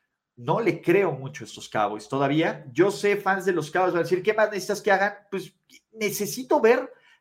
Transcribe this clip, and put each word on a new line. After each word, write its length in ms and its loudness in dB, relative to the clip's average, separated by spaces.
no 240 -2
le 220 0
creo 300 2
mucho 320 -12
a 40 -14
estos 220 -16
Cowboys 380 -2
todavía. 640 0
Yo 180 4
sé, 280 0
fans 280 -2
de 80 2
los 160 -2
Cowboys 240 0
van 80 2
a 20 -2
decir, 200 -2
"¿Qué 100 2
más 160 2
necesitas 320 -6
que 100 0
hagan?". 220 2
Pues, 240 -8
necesito 680 -2
ver 320 4